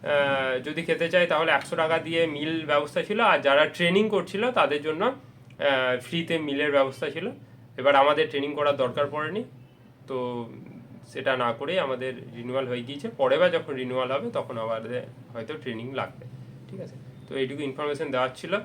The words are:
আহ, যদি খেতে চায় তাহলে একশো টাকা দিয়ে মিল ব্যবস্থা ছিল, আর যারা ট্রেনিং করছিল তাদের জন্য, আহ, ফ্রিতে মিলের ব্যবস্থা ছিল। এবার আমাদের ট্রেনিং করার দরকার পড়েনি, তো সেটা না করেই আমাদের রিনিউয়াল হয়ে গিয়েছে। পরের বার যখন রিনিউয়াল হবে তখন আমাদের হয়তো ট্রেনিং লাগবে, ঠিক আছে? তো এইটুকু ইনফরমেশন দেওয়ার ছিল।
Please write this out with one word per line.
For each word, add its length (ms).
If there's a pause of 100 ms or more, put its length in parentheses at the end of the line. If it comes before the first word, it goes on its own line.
আহ, 560
যদি 240
খেতে 260
চায় 180
তাহলে 240
একশো 240
টাকা 220
দিয়ে 300
মিল 380
ব্যবস্থা 380
ছিল, 160
আর 200
যারা 260
ট্রেনিং 440
করছিল 420
তাদের 300
জন্য, 240
আহ, 960
ফ্রিতে 360
মিলের 340
ব্যবস্থা 380
ছিল। 220 (460)
এবার 180
আমাদের 340
ট্রেনিং 240
করার 240
দরকার 340
পড়েনি, 320 (640)
তো 420 (580)
সেটা 300
না 160
করেই 260
আমাদের 340 (220)
রিনিউয়াল 320
হয়ে 160
গিয়েছে। 240
পরের 320
বার 120
যখন 220
রিনিউয়াল 380
হবে 200
তখন 260
আমাদের 440 (320)
হয়তো 240
ট্রেনিং 360
লাগবে, 320 (440)
ঠিক 120
আছে? 140 (340)
তো 60
এইটুকু 260
ইনফরমেশন 500
দেওয়ার 240
ছিল। 300